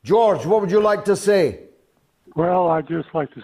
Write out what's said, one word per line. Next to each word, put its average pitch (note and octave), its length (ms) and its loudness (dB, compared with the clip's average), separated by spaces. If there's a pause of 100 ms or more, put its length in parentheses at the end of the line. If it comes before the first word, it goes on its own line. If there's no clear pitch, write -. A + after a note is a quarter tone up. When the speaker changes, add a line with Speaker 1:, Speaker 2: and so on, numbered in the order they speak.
Speaker 1:
George, F#3 420 2
what G#3+ 140 2
would F#3+ 120 -2
you G#3 100 4
like G#3 240 0
to G3+ 100 2
say? F#3+ 460 0 (720)
Speaker 2:
Well, F3 340 0
I'd D#3+ 180 -2
just D#3+ 260 -8
like D3+ 220 -4
to A#2 80 -18